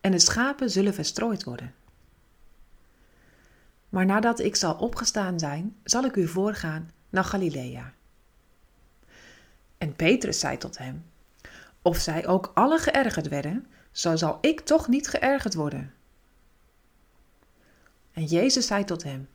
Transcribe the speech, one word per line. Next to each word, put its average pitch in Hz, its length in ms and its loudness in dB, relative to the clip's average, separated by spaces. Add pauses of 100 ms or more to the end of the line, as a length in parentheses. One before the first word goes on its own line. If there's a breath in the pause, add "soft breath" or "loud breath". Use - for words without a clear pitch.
en 202 100 2
de 185 80 4
schapen 254 520 2
zullen 190 240 2
verstrooid 208 500 -4
worden.' 123 300 -12 (2250 soft breath)
Maar 185 180 2
nadat 220 340 2
ik - 160 0
zal 165 180 0
opgestaan 202 640 -2
zijn, 160 460 -4
zal 254 200 0
ik 254 120 -2
u 175 120 2
voorgaan 165 640 -4 (200)
naar 185 140 0
Galilea." 127 680 -4 (1900 soft breath)
En 151 180 -6
Petrus - 440 4
zei 135 180 -4
tot - 200 -12
hem: 135 260 -12 (760 loud breath)
"Of 175 140 2
zij 160 300 -2
ook 185 280 0
alle 285 240 4
geërgerd 240 500 0
werden, 147 380 -4 (260 soft breath)
zo 165 240 0
zal 160 240 0
ik 311 200 2
toch 320 280 2
niet 269 200 2
geërgerd 262 460 0
worden." 143 380 -4 (2250 soft breath)
En 160 120 -4
Jezus 233 420 4
zei 202 180 0
tot 170 180 -6
hem 135 320 -10